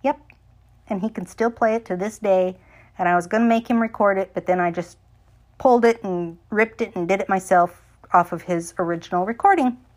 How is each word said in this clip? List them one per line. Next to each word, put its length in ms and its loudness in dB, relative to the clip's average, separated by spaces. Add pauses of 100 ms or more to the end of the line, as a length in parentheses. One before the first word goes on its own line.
Yep. 180 -2 (680)
And 120 -6
he 80 -4
can 160 -10
still 240 -2
play 240 0
it 120 -4
to 120 -6
this 220 -8
day. 360 0 (440)
And 100 0
I 60 2
was 100 0
gonna 200 0
make 220 0
him 140 0
record 380 0
it, 160 -4
but 100 -6
then 140 0
I 100 0
just 300 -10 (580)
pulled 280 4
it 180 2
and 340 -6 (120)
ripped 320 -2
it 160 -6
and 100 -4
did 140 0
it 80 -8
myself 520 0 (300)
off 220 2
of 80 -10
his 360 -6
original 480 -4
recording. 520 0 (180)